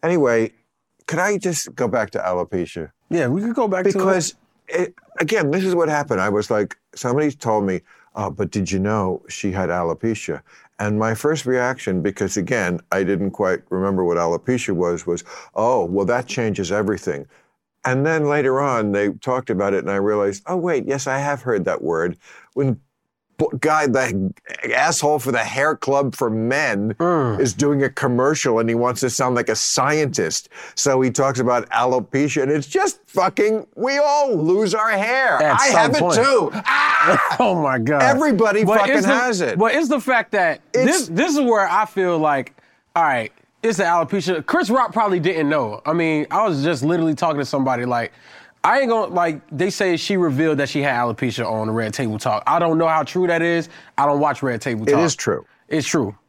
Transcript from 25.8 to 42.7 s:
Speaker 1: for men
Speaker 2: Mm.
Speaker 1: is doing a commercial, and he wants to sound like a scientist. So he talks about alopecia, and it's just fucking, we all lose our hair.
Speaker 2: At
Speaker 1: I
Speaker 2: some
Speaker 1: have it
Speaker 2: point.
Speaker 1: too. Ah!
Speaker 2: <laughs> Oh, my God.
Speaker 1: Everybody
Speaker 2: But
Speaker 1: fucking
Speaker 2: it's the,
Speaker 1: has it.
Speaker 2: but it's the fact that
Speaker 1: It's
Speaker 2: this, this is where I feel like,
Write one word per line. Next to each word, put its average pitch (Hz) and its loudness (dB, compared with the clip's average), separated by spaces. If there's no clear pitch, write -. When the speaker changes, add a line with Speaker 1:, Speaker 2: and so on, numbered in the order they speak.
Speaker 1:
for 123 -2
men 113 -2
Speaker 2:
Mm. 147 0
Speaker 1:
is 123 0
doing 139 2
a 131 0
commercial, 127 0
and 113 2
he 117 0
wants 120 0
to 127 0
sound 127 0
like 120 0
a - 2
scientist. 135 -2
So 131 2
he 127 2
talks 135 0
about 120 0
alopecia, 127 0
and 131 0
it's 147 0
just 381 -2
fucking, 208 0
we 269 -2
all 285 2
lose 180 2
our 220 0
hair. 220 2
Speaker 2:
At 151 4
Speaker 1:
I 277 4
Speaker 2:
some 254 4
Speaker 1:
have 131 4
it 302 2
Speaker 2:
point. 170 2
Speaker 1:
too. 233 4
Ah! - 2
Speaker 2:
<laughs> - -10
Oh, 190 2
my 131 0
God. 135 2
Speaker 1:
Everybody 226 4
Speaker 2:
But 208 4
Speaker 1:
fucking 262 2
Speaker 2:
it's 196 2
the, 269 4
Speaker 1:
has 233 0
it. 123 -2
Speaker 2:
but 220 2
it's 302 0
the 269 0
fact 240 -2
that 175 0
Speaker 1:
It's 254 2
Speaker 2:
this, - -16
this 214 0
is 302 2
where 220 2
I 208 2
feel 180 0
like, 143 0